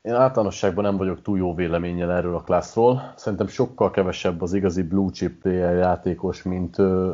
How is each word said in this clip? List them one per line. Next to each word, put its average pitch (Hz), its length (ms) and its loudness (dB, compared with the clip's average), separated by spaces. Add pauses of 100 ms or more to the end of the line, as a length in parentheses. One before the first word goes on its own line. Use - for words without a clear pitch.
Én 113 120 -4
általánosságban 104 680 2
nem 98 140 2
vagyok 92 240 -2
túl 101 160 -2
jó 90 160 0
véleménnyel 87 580 -2
erről 87 240 0
a 80 60 -4
klasszról. 117 720 2
Szerintem 98 320 -4
sokkal 113 440 0
kevesebb 90 500 -2
az 90 120 -2
igazi 92 300 0
blue 92 280 0
chip - 300 -6
player 90 340 2
játékos, 90 680 0
mint, 90 340 -4
ö, 92 360 2